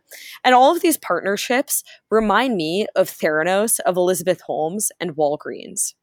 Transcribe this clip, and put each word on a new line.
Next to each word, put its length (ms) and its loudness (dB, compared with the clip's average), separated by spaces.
And 100 4
all 180 8
of 120 -2
these 140 2
partnerships 880 -2
remind 440 2
me 300 -2
of 140 2
Theranos, 680 0
of 180 0
Elizabeth 440 0
Holmes, 580 -6
and 160 -6
Walgreens, 880 -4